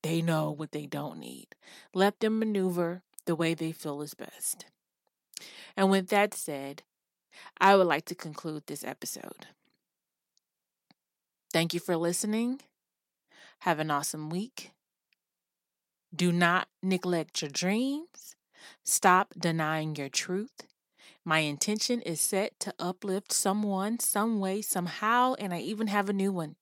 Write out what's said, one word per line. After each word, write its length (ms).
They 200
know 300
what 200
they 140
don't 320
need. 360
Let 240
them 200
maneuver 640
the 80
way 200
they 180
feel 300
is 120
best. 520
And 140
with 180
that 260
said, 480
I 160
would 100
like 200
to 80
conclude 520
this 180
episode. 600
Thank 200
you 80
for 160
listening. 640
Have 180
an 120
awesome 400
week. 420
Do 180
not 360
neglect 600
your 80
dreams. 840
Stop 540
denying 580
your 120
truth. 580
My 160
intention 600
is 180
set 400
to 180
uplift 540
someone, 680
some 420
way, 220
somehow, 720
and 180
I 80
even 280
have 200
a 60
new 180
one. 300